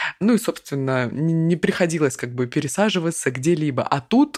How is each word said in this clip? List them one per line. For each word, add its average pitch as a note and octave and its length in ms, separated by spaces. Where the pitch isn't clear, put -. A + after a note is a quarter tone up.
Ну A3+ 140
и, G#3 40
собственно, C3 720
н-, E3 380
не E3+ 80
приходилось E3 600
как B2 180
бы B2 120
пересаживаться E3 840
где-либо. C#3+ 500
А C3+ 200
тут C#4+ 360